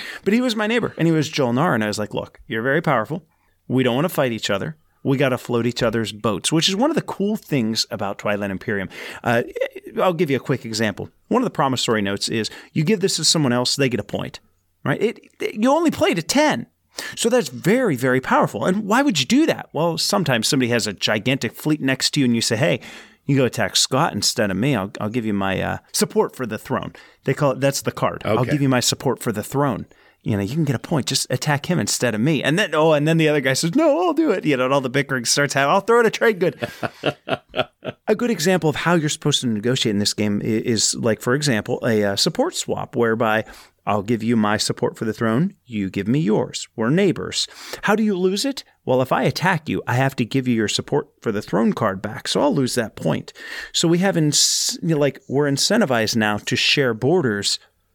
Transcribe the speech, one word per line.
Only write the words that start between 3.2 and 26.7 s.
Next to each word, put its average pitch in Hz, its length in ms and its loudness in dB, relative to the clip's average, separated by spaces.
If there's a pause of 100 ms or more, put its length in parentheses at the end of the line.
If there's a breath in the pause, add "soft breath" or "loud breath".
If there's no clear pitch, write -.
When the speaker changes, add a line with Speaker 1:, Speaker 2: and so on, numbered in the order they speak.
Speaker 1:
We 127 160 2
don't 120 120 2
wanna 160 140 0
fight 139 220 0
each 110 200 -6
other. 104 260 -2 (260)
We 135 140 2
gotta 131 200 2
float 117 280 -2
each 120 160 -2
other's 113 300 0
boats," 104 400 -2
which 160 180 2
is 190 60 -2
one 269 160 2
of 320 40 -2
the 262 60 0
cool 208 340 -2
things 113 540 -2
about 101 300 -6
Twilight 104 320 -2
Imperium. 95 380 -4 (340 loud breath)
Uh, 120 200 2 (580)
I'll 180 120 2
give 160 160 0
you 135 80 2
a 117 40 -2
quick - 240 -4
example. 107 440 -4 (180)
One 135 140 2
of - 40 0
the - 60 -2
promissory 127 520 0
notes 98 260 -4
is, 107 220 -2 (220 loud breath)
"You 156 100 0
give 196 160 2
this 180 160 0
to 160 80 -4
someone 143 300 4
else, 123 220 0
they 135 140 2
get 120 100 -2
a 101 40 -6
point." - 360 -8 (440)
Right? - 180 -2
It, - 180 -2 (200)
it, - 160 -4
you 233 160 2
only 320 200 4
play 302 220 0
to 170 80 -2
ten. 254 460 0 (480 loud breath)
So - 140 0
that's 226 180 2
very, 175 480 2
very 127 240 2
powerful. 220 460 0
And 196 200 0
why 220 160 2
would 269 180 2
you 127 60 -2
do 294 200 4
that? 127 280 -4
Well, 160 240 0
sometimes 139 500 0
somebody 127 240 2
has 117 160 2
a 101 60 -4
gigantic 110 600 -2
fleet 151 280 -2
next 135 300 0
to 147 80 0
you 135 60 4
and 120 100 4
you 113 60 0
say, 110 160 0
"Hey, 139 240 0 (440 loud breath)
you 143 120 2
go 131 80 4
attack 107 320 -2
Scott 147 360 2
instead 101 380 0
of 92 60 -2
me. 131 180 2
I'll, 98 240 -2
I'll 104 100 -4
give 113 160 -4
you 107 80 0
my, 95 280 0
uh, 92 160 -4 (160)
support - 420 0
for 127 100 -6
the 107 120 -6
throne." - 360 -6 (300 loud breath)